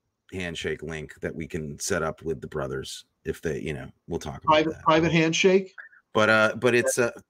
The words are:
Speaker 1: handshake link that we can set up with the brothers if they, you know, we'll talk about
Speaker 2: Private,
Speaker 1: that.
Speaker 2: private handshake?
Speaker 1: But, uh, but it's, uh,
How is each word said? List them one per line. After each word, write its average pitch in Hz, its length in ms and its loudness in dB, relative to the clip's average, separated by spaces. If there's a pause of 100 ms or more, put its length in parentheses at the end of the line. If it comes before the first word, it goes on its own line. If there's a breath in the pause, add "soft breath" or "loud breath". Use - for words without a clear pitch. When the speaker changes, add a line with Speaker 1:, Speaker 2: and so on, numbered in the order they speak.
(320)
Speaker 1:
handshake 87 500 -8
link 78 380 -10
that 87 140 -8
we 82 120 -10
can 76 320 -10
set 87 240 -4
up 78 200 -6
with 76 180 -6
the - 80 -14
brothers 67 560 -8 (200)
if - 160 -8
they, 76 200 -4
you 76 120 -6
know, 67 160 -12 (200)
we'll - 100 -4
talk 71 240 -10
about - 120 -20
Speaker 2:
Private, 156 160 2
Speaker 1:
that. - 120 -10
Speaker 2:
private 160 300 4
handshake? 170 600 4 (380 loud breath)
Speaker 1:
But, 107 160 4
uh, 110 280 4
but 117 180 4
it's, 120 240 2
uh, 120 140 2 (180)